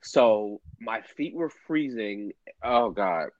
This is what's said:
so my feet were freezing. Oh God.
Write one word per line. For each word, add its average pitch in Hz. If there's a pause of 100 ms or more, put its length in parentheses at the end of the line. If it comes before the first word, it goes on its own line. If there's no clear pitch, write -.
so 107 (180)
my 113
feet 127
were 160 (180)
freezing. 113 (320)
Oh 120
God. 85 (100)